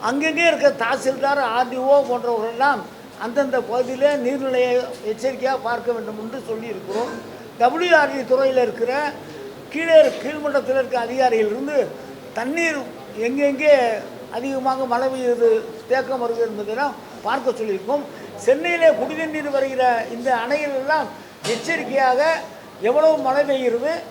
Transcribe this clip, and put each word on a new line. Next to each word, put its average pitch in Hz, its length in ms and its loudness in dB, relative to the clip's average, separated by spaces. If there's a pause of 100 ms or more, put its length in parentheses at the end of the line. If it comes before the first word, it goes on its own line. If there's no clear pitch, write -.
அங்கங்கே 302 420 0
இருக்க 285 180 4 (140)
தாசில்தார், 262 600 0 (160)
ஆர்டிஓ 254 380 2 (140)
போன்றவர்களெல்லாம் 233 720 0 (440)
அந்தந்த 254 320 0 (120)
பகுதியிலே 254 420 0 (140)
நீர்நிலையை 254 480 0 (380)
எச்சரிக்கையாக 247 560 -4
பார்க்க 233 280 -4
வேண்டும் 214 280 -10
என்று 226 160 -10 (100)
சொல்லியிருக்கிறோம். 214 640 -6 (480)
டபிள்யூஆர்டி 294 580 4 (120)
துறையில் 262 340 4
இருக்கிற 226 260 -2 (840)
கீழே, 320 240 6 (260)
கீழ்மட்டத்தில் 277 580 0
இருக்க 254 240 -2
அதிகாரிகளிலிருந்து 247 720 2 (640)
தண்ணீர் 302 420 -2 (460)
எங்கெங்கே 285 480 4 (600)
அதிகமாக 262 560 -2
மழை 254 200 2
பெய்யுது, 240 360 2 (400)
தேக்கம் 254 340 0
வருது 233 260 -2
என்பதெல்லாம் 214 440 -4 (340)
பார்க்க 247 320 -2
சொல்லியிருக்கோம். 220 440 -2 (420)
சென்னையிலே 330 440 4 (100)
குடிநீர் 302 560 -4
வருகிற 262 280 0 (320)
இந்த 240 140 -4 (140)
அணைகளெல்லாம் 285 640 -2 (460)
எச்சரிக்கையாக 262 680 0 (680)
எவ்வளவு 311 260 6 (120)
மழை 277 220 2
பெய்கிறது 262 440 0 (180)